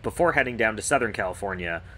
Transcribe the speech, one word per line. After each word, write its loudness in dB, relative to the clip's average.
before 2
heading 2
down 2
to -6
Southern 2
California, -4